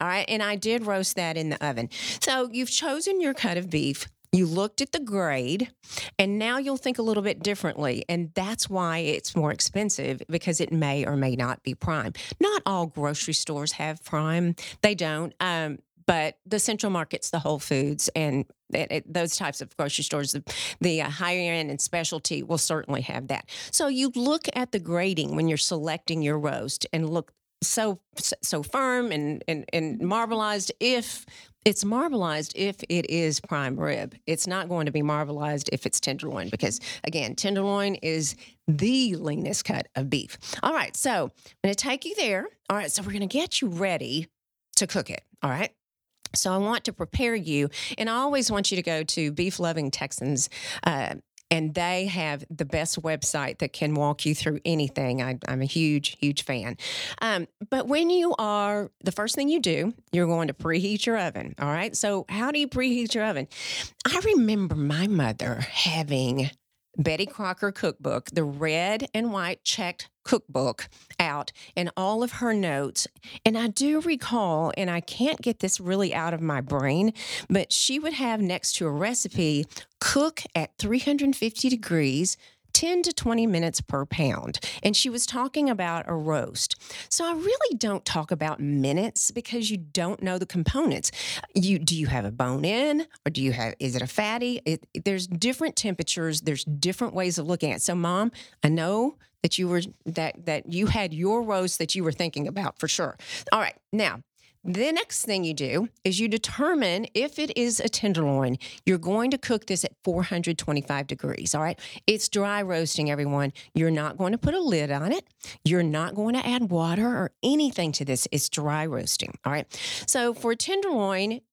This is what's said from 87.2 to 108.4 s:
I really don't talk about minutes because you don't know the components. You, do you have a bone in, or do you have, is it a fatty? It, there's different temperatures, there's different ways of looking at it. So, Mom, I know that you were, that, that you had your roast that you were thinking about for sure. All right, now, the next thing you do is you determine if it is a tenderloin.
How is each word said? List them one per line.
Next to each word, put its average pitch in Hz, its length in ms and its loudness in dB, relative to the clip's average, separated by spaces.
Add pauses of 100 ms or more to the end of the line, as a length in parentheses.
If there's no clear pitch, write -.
I 339 80 0
really 403 440 2
don't 208 280 0
talk 160 260 0
about 156 300 -2
minutes 143 720 2
because 233 400 -2
you 208 80 -2
don't 170 440 -2
know 185 160 0
the 180 80 -4
components. 226 640 2 (440)
You, 190 240 4
do 165 180 2
you 156 100 0
have 123 180 2
a 101 60 -2
bone 127 340 0
in, 294 420 2 (200)
or - 40 0
do 147 120 -2
you 131 100 2
have, 117 280 -2
is 127 160 0
it 123 60 0
a 127 40 -4
fatty? 233 580 -2
It, - 220 -2 (180)
there's 190 220 0
different 226 500 0
temperatures, 165 640 0
there's 143 220 -2
different 170 500 -2
ways 180 240 0
of 151 80 -2
looking 165 260 0
at - 40 -2
it. - 60 -4
So, 175 120 0
Mom, 180 380 2 (300)
I 151 60 6
know 190 480 2 (260)
that - 160 2
you 180 100 2
were, 175 140 2 (240)
that, 165 400 -4
that 156 260 -2
you 185 140 2
had 196 260 2
your 196 300 2
roast 190 360 0
that 240 160 -2
you 190 100 0
were 160 80 2
thinking 147 340 -2
about 190 320 -4
for 156 100 -2
sure. - 280 -2 (360)
All 214 80 6
right, - 160 -2 (160)
now, 160 300 0 (400)
the 214 300 2
next - 320 -2
thing 196 200 0
you 160 100 0
do 147 340 0 (160)
is 190 160 2
you 226 80 2
determine 226 880 2
if 277 240 0
it 302 180 -2
is 240 240 2
a - 80 2
tenderloin. 143 720 2 (260)